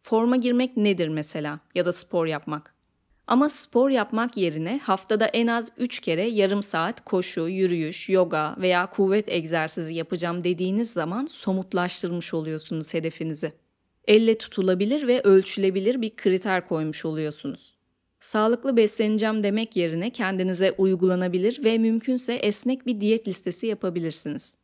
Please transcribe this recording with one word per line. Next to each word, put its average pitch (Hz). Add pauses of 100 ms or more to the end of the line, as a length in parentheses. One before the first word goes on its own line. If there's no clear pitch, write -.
Forma 233
girmek 247
nedir 196
mesela 151 (140)
ya 175
da 175
spor 170
yapmak? 151 (520)
Ama 262
spor 269
yapmak 233
yerine 170
haftada 214
en 233
az 233
üç 247
kere 170
yarım 202
saat 170
koşu, 180
yürüyüş, 175
yoga 170
veya 180
kuvvet 202
egzersizi 160
yapacağım 170
dediğiniz 185
zaman 180
somutlaştırmış 180
oluyorsunuz 156
hedefinizi. 160 (560)
Elle 220
tutulabilir 202
ve 240
ölçülebilir 196
bir 220
kriter 185
koymuş 156
oluyorsunuz. 156 (440)
Sağlıklı 233
besleneceğim 214
demek 214
yerine 170
kendinize 185
uygulanabilir 185
ve 226
mümkünse 226
esnek 247
bir 226
diyet 220
listesi 185
yapabilirsiniz. 170